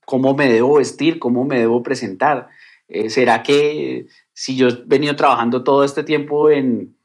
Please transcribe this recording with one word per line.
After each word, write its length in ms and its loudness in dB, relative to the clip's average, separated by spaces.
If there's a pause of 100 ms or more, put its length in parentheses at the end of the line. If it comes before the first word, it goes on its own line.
¿Cómo 300 0
me 180 2
debo 240 4
vestir? 420 0
¿Cómo 260 -2
me 140 -2
debo 240 0
presentar? 680 -4 (400)
Eh, 200 -4
¿será 340 0
que 640 -2 (280)
si 220 -8
yo 120 4
he 160 -4
venido 320 0
trabajando 480 0
todo 200 4
este 180 -4
tiempo 480 0
en 440 -2 (100)